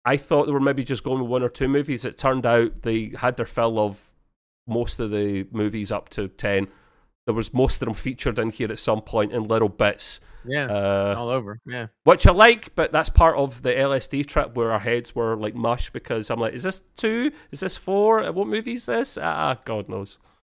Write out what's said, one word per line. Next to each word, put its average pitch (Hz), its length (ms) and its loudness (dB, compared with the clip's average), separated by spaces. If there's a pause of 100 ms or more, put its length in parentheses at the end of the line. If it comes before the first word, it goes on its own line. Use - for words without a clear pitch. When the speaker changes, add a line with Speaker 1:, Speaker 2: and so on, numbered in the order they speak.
Speaker 1:
I 135 120 2
thought 143 300 2
they 147 60 -2
were 139 80 2
maybe 135 240 0
just 120 200 -6
going 131 160 -2
with 120 100 -4
one 127 120 0
or 123 60 0
two 131 200 -2
movies. 139 360 0
It - 140 -8
turned 131 280 0
out 120 360 2
they 113 340 -2
had 123 200 -2
their 113 100 -4
fill 117 320 -2
of 104 340 -2 (540)
most 117 340 -2
of 110 100 -4
the 101 420 -2
movies 107 400 -4
up - 180 -6
to 98 180 -6
ten. 98 400 0 (580)
There 113 80 0
was 113 200 -4
most 127 280 2
of 127 40 -4
them 113 80 -2
featured 123 460 -4
in 113 100 0
here 113 200 -4
at 110 100 -8
some 110 220 0
point 107 300 0
in 117 140 -2
little 113 220 4
bits. - 520 -2 (240)
Speaker 2:
Yeah, 139 220 -2
Speaker 1:
Uh, 101 500 0
Speaker 2:
all 120 120 -6
over, 113 360 -4
yeah. 123 220 -8 (160)
Speaker 1:
which 175 240 6
I 180 60 6
like, 220 420 6
but 160 160 0
that's 151 200 2
part 165 260 6
of 127 260 -2
the 123 160 2
L 139 140 2
S 131 160 -2
D 139 160 -2
trip 131 320 -2
where 113 160 2
our 104 80 2
heads 120 340 -2
were 113 220 0
like 107 180 -6
mush, 120 360 -2
because 113 400 -6
I'm 117 100 -2
like, 113 120 -2
"Is 123 120 -10
this 190 160 -6 (160)
two? 233 340 -2 (220)
Is - 80 -12
this 190 160 -6
four? 208 480 2
Uh, 160 80 -4
what 196 160 -2
movie 220 240 -4
is 240 140 -10
this?" 247 340 -2
Ah, 156 440 -2
God 107 240 -6
knows. 98 300 -10 (260)